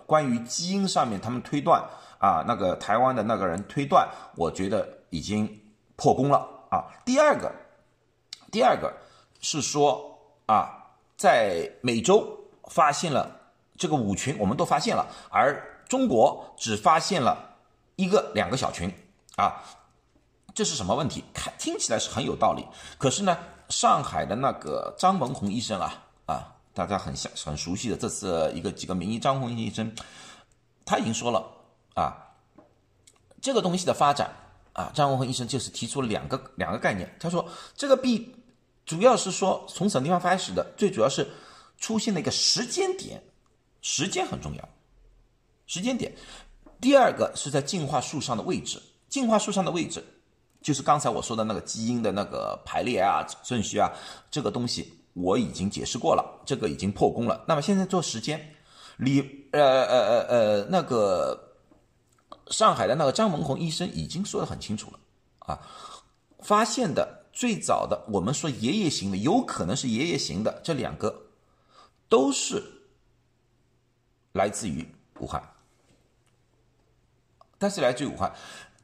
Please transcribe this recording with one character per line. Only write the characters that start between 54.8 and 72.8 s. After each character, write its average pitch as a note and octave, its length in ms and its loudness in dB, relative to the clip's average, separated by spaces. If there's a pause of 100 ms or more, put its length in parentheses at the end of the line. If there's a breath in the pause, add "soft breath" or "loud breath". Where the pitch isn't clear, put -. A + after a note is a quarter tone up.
我 F2+ 240 0
已 A2+ 140 0
经 F2+ 180 -4
解 - 160 -6
释 - 140 -6
过 D#3+ 160 2
了， - 320 -2
这 C#3 100 -2
个 G#2+ 120 -2
已 C#2+ 80 -6
经 G2 140 -2
破 G#2 200 2
功 A#2 160 -4
了。 - 200 -2
那 E3 80 2
么 D3 60 0
现 G3 160 2
在 F#3+ 80 2
做 F#3 160 0
时 A2+ 200 -4
间， D3+ 340 -8 (420 loud breath)
李， C#3 560 0
呃， D3 80 4
呃， C3 260 6
呃， A2+ 420 4
呃， G#2+ 420 4
那 F3+ 120 4
个 F#2+ 760 0 (880)
上 G3+ 280 4
海 A#2 120 0
的 A2 80 4
那 D#3 100 2
个 C3 80 4
张 A3 180 2
文 D3+ 120 -2
宏 C3+ 160 -2
医 D#3+ 120 -4
生 F3 220 -4
已 - 140 -4
经 F3 180 -4
说 G3+ 160 -4
得 D#3+ 60 -2
很 - 120 -8
清 - 180 -6
楚 - 140 -12
了 - 80 -20 (420)
啊， - 200 -8 (800 loud breath)
发 G#3 240 4
现 G#3+ 280 -2
的 - 400 -4
最 A3+ 260 -2
早 - 280 0
的， - 220 -4
我 G2+ 120 0
们 G#2 120 0
说 D#3+ 160 -4
爷 A2+ 240 -2
爷 G3+ 160 2
型 G2 220 -4
的， F#2+ 60 -2
有 F3+ 280 2
可 - 200 -4
能 G#2 120 -2
是 C3+ 120 -4
爷 A#2 180 0
爷 E3 120 -2
型 F#2+ 240 -4
的， - 200 -4
这 E3 120 -2
两 G2 220 -6
个 - 300 -6 (800 soft breath)
都 C4 240 4
是 - 300 -4 (1700)